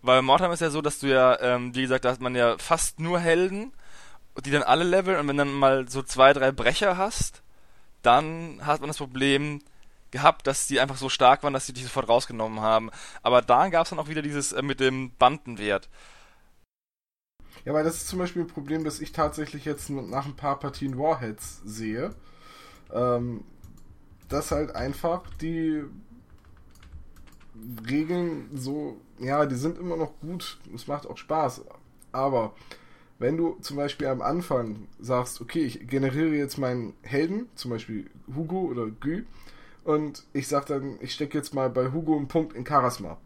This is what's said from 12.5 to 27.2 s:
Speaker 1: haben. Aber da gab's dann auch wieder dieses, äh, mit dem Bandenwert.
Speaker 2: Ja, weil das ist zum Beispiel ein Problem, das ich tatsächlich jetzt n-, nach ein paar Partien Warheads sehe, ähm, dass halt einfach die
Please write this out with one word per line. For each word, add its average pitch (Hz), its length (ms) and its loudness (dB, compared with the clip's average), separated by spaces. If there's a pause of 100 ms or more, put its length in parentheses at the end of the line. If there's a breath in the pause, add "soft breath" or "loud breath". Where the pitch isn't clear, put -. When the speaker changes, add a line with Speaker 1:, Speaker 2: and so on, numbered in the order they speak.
Speaker 1:
haben. 110 300 2 (320 loud breath)
Aber 120 200 6
da 143 260 6
gab's 165 220 2
dann 170 80 -6
auch 151 100 -6
wieder 156 140 -4
dieses, 143 300 -4
äh, 131 100 -2
mit 135 180 -4
dem 131 380 2
Bandenwert. 110 720 2 (1800 soft breath)
Speaker 2:
Ja, 139 80 -4
weil 151 100 2
das 160 120 0
ist - 120 -10
zum 185 120 -6
Beispiel 175 220 -2
ein 165 60 -4
Problem, 151 360 -4
das 151 160 -6
ich 147 120 -10
tatsächlich 147 540 -2
jetzt - 240 -6
n-, 131 180 -6
nach 131 160 -4
ein 143 120 -10
paar 143 220 -2
Partien 135 380 -6
Warheads 120 680 -4
sehe, 110 500 -6 (760 loud breath)
ähm, 120 540 -2 (840)
dass 143 200 -4
halt 151 240 -2
einfach 165 500 -4 (180)
die 160 400 -2 (2000)